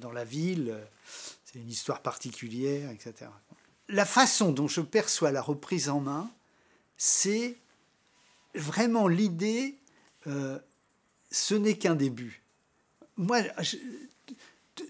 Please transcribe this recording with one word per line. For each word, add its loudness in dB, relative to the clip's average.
dans -12
la -8
ville, -2
euh, -10
c'est -18
une -12
histoire -6
particulière, -4
et -14
cetera. -16
La 4
façon 6
dont 0
je 0
perçois 2
la -2
reprise -2
en 0
main, -6
c'est 2
vraiment 2
l'idée, 2
euh, -6
ce 0
n'est 4
qu'un 2
début. -2
Moi, 2
je, -2
t-, -12